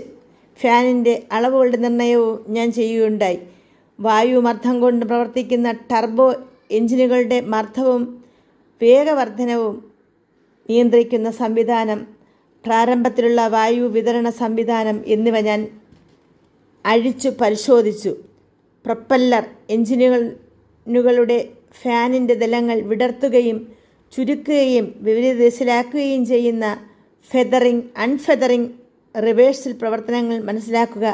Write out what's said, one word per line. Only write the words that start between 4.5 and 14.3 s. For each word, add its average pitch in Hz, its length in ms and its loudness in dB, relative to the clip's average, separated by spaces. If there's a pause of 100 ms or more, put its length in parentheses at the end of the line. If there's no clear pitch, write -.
കൊണ്ട് 240 260 2
പ്രവർത്തിക്കുന്ന 240 640 -2 (220)
ടർബോ 233 360 2 (440)
എഞ്ചിനുകളുടെ 247 680 2 (120)
മർദ്ദവും 240 520 0 (800)
വേഗവർദ്ധനവും 240 960 2 (920)
നിയന്ത്രിക്കുന്ന 233 600 2 (140)
സംവിധാനം, 226 580 0 (640)
പ്രാരംഭത്തിലുള്ള 233 840 2
വായു 226 460 0
വിതരണ 233 340 0 (120)